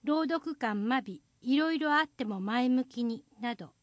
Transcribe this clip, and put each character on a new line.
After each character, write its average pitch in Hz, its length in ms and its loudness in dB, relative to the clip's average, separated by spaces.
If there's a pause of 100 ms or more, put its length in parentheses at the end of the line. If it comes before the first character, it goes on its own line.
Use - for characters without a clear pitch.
朗 302 180 2
読 320 340 -2
館 214 180 -2
真 220 280 0
備、 185 180 -12 (200)
い 254 160 2
ろ 320 160 2
い 320 60 0
ろ 302 160 2
あ 302 80 4
っ 311 60 0
て - 160 -8
も 202 160 -4
前 233 280 0
向 254 160 4
き 240 200 -6
に 226 200 -4 (160)
な 240 140 -4
ど。 156 180 -14 (100)